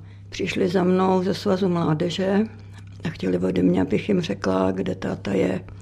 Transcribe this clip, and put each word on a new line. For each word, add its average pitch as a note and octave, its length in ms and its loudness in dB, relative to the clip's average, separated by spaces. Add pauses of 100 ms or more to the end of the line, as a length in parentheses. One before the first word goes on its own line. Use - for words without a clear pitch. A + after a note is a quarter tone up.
(300)
přišli G3 400 -2
za F3+ 140 2
mnou F#3 400 4
ze F#3+ 100 0
Svazu F#3+ 360 2
mládeže F3 680 0 (640)
a E3 60 -2
chtěli F3+ 280 -2
ode F3+ 260 0
mě, F3+ 180 6
abych F#3 280 0
jim F#3+ 120 4
řekla, F#3 500 0
kde F#3 240 -2
táta - 380 -4
je, - 280 2 (200)